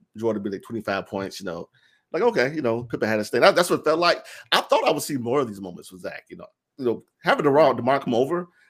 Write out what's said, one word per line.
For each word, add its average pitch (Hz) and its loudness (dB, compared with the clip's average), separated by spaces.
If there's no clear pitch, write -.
Jordan 107 -2
be 104 -6
like, 98 -8
"Twenty-five 101 -4
points," 98 -8
you 98 -10
know. 85 -8
Like, 170 -2
okay, 160 0
you 156 -6
know, 120 -2
Pippen 110 -4
had 110 2
a 107 -2
stand. 127 2
That, 190 8
that's 180 2
what 160 0
it - -8
felt 156 2
like. 170 0
I 185 4
thought - 2
I - 2
would 147 -2
see 147 -6
more 123 0
of 123 -2
these 98 -12
moments 90 -14
with 92 -18
Zach, 85 -10
you 90 -18
know. 87 -18
You 135 -6
know, 107 -2
having 202 2
DeMar, 139 6
DeMar 127 0
come 123 -2
over, 156 0